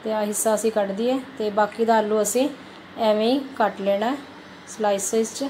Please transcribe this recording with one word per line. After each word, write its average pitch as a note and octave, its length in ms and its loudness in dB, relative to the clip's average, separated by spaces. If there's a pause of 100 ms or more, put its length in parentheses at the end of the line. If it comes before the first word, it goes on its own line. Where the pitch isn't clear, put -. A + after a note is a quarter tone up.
ਤੇ A3 100 -2
ਆ G#3+ 100 0
ਹਿੱਸਾ G#3+ 320 0
ਅਸੀਂ A3 160 2
ਕੱਢ G3+ 200 0
ਦਈਏ A#3 280 0 (180)
ਤੇ G#3+ 120 -2
ਬਾਕੀ G#3 360 2
ਦਾ A3+ 120 6
ਆਲੂ G#3+ 240 2
ਅਸੀਂ A#3+ 260 2 (520)
ਐਵੇਂ A3 320 4
ਹੀ C#4 80 2 (180)
ਕੱਟ G3 240 0
ਲੈਣਾ G3+ 340 2 (520)
slices G#3+ 680 0
'ਚ। C#4 160 -4